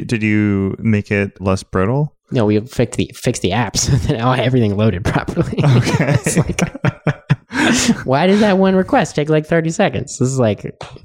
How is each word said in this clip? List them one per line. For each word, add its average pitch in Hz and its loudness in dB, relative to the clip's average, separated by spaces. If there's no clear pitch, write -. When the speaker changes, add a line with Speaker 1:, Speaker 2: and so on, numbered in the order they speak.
Speaker 1:
did 110 -4
you 104 0
make 107 0
it 101 -2
less 95 -2
brittle? 123 -2
Speaker 2:
No, 123 0
we 104 2
fixed 120 -4
the, 98 -2
fixed - -4
the 90 -2
app 110 -2
<laughs> - 0
so - 0
that 143 0
now 131 0
everything 123 0
loaded 101 0
properly. - -2
<laughs> 151 2
Speaker 1:
Okay. 131 2
Speaker 2:
It's - -2
like, - 0
<laughs> - -10
why 139 2
did 202 4
that 202 4
one 190 4
request 185 0
take, 151 -2
like, 156 2
thirty 160 0
seconds? 165 -2
This 127 2
is, 135 -2
like, 110 -2